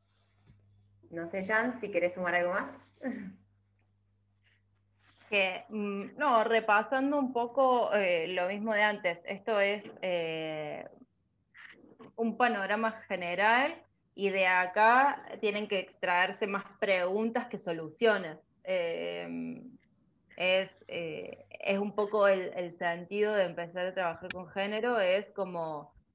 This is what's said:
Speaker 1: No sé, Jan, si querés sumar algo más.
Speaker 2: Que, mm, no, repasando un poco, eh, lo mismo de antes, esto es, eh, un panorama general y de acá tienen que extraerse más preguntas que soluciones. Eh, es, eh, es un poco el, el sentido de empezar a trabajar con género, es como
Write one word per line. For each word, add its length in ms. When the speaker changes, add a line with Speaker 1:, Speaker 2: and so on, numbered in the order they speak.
Speaker 1:
No 180
sé, 160
Jan, 340
si 100
querés 240
sumar 220
algo 160
más. 260
Speaker 2:
Que, 400
mm, 480
no, 260
repasando 720
un 140
poco, 640
eh, 360
lo 180
mismo 260
de 80
antes, 440
esto 340
es, 240
eh, 840
un 200
panorama 560
general 760
y 140
de 180
acá 760
tienen 280
que 120
extraerse 680
más 180
preguntas 680
que 120
soluciones. 760
Eh, 1000
es, 520
eh, 640
es 280
un 160
poco 340
el, 280
el 180
sentido 600
de 100
empezar 420
a 80
trabajar 380
con 180
género, 500
es 320
como 600